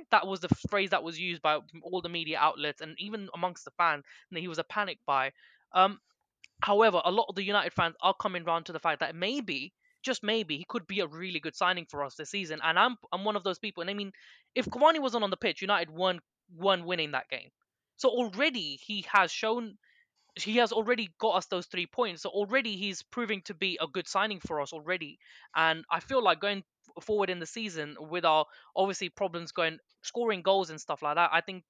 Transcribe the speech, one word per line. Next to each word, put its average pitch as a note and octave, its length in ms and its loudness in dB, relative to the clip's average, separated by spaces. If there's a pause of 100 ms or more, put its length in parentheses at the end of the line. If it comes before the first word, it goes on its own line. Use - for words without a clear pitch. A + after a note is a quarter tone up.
(120)
That G#3 140 6
was F#3+ 140 -4
the F3 80 -6 (220)
phrase G3 220 2
that E3 120 2
was D#3+ 160 -8
used F3 220 -6
by D3+ 180 4 (220)
all F3 200 -4
the F3 60 -8
media E3 320 -4
outlets D3 400 2
and D#3+ 200 -12
even G#3 360 -8
amongst F3 300 -4
the - 60 -18
fans, D#3 340 0 (260)
that E3+ 80 -4
he F3+ 80 -6
was E3 120 -4
a D#3+ 40 -2
panic G3+ 420 -4
buy. C3+ 280 2 (400)
Um, F#3+ 260 6 (640)
however, G3+ 420 6
a F3 80 2
lot G#3+ 160 2
of F#3 80 -10
the G3 80 -4
United F#3+ 300 0
fans E3 280 2
are F#3 120 4
coming F3+ 320 -4
round E3 220 0
to F3+ 40 -12
the D#3+ 80 -6
fact D#3 220 0
that D#3+ 120 -2
maybe, F#3 600 -4 (280)
just - 220 -4
maybe, G#3 340 0
he F3 100 -10
could G#3 180 -6
be G3 140 -4
a F3 80 0
really E3+ 320 -8
good D3+ 160 -6
signing F3+ 300 0
for C#3+ 180 -6
us C3+ 120 -8
this D3+ 160 -10
season. E3 300 -6
And D#3+ 160 2
I'm, A3+ 200 4 (160)
I'm F#3+ 100 -4
one G#3 140 0
of F3+ 60 -4
those F#3 160 -2
people. G3 220 -8
And E3+ 80 -4
I G3+ 40 -6
mean, G3+ 180 -8 (420)
if B3+ 120 0
Cavani D4+ 340 6
wasn't A#3+ 240 0
on G3 60 0
the - 80 0
pitch, F3+ 240 -2
United F#3 280 0
weren't, F3+ 320 0 (320)
weren't F3 320 2
winning E3 260 -2
that C3+ 180 -4
game. - 200 -8 (460)
So C4 140 4
already A3 760 0
he G3+ 240 -6
has F#3+ 220 6
shown, A3+ 460 -2 (580)
he G#3+ 220 0
has A#3 160 4
already A3 360 0 (100)
got G#3+ 160 2
us F#3 100 2
those F3+ 220 -4
three F3+ 180 -4
points. F#3+ 380 -2
So G3+ 60 -4
already G#3 460 0
he's F#3+ 280 -4
proving G#3+ 400 -4
to G3 100 -10
be F3 260 -2
a E3 80 -2
good E3 220 -6
signing G3+ 320 0
for D#3 180 -4
us C#3 140 -6
already. D#3 460 -6 (360)
And D#3+ 340 2
I E3 120 0
feel C4+ 200 0
like E3+ 200 4
going G3 220 -2 (340)
f-, - 80 -14
forward G3+ 240 0
in F3+ 100 -4
the E3 60 -6
season D#3+ 520 -8
with D#3+ 280 -4
our, D#3 200 6 (300)
obviously, F#3+ 320 0
problems E3+ 460 -6
going, D#3+ 240 0 (240)
scoring A3 400 -2
goals F#3 280 4
and D#3 120 -10
stuff - 200 -6
like D3+ 140 0
that, E3+ 160 6
I E3 80 4
think F#3 300 -8